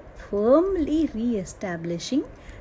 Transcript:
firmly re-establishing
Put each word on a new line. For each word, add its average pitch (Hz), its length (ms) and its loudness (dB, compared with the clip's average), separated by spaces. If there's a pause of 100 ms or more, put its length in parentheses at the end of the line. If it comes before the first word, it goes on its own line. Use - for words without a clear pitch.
(160)
firmly 302 960 4
re-establishing 190 1080 -2 (360)